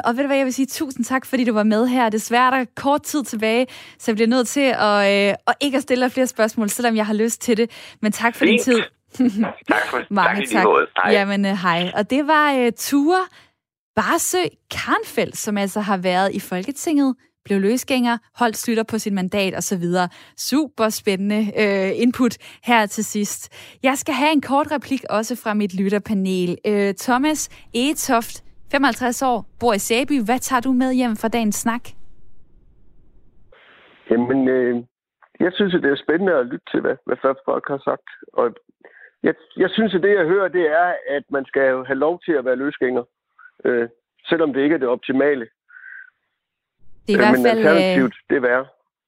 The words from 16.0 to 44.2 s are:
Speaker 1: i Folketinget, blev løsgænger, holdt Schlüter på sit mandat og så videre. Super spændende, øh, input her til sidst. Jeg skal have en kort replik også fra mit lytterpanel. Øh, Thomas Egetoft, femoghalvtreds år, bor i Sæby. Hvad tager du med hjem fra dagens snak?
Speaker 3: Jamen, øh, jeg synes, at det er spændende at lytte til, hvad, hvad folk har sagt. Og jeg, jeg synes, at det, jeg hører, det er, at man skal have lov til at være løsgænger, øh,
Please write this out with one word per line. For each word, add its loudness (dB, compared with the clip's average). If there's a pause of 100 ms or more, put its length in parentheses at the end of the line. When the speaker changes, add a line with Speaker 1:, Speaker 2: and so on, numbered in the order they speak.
Speaker 1:
i -6
Folketinget, -2 (280)
blev 0
løsgænger, 0 (200)
holdt 0
Schlüter -2
på -2
sit -4
mandat -2
og -6
så -4
videre. 0 (280)
Super -2
spændende, -2 (220)
øh, 0
input 2 (260)
her 4
til -6
sidst. -6 (300)
Jeg 2
skal -4
have 2
en 2
kort 0
replik -4 (100)
også -2
fra -2
mit -2
lytterpanel. 0
Øh, 0
Thomas 0 (260)
Egetoft, -2 (280)
femoghalvtreds 0
år, -2 (140)
bor 2
i 0
Sæby. 0
Hvad 0
tager -2
du 0
med 2
hjem 0
fra -4
dagens 0
snak? -4 (2250)
Speaker 3:
Jamen, 2
øh, 0 (640)
jeg 0
synes, 0
at 0
det 2
er -2
spændende 0
at 2
lytte -10
til, -2
hvad, -2 (100)
hvad -2 (280)
folk -4
har -6
sagt. -6 (240)
Og 2 (760)
jeg, 2 (220)
jeg 0
synes, 0
at 0
det, 2
jeg 4
hører, 2
det 0 (160)
er, 0 (220)
at -4
man -2
skal 0
have -2
lov 0
til -2
at 0
være 0
løsgænger, -2 (640)
øh, 0 (400)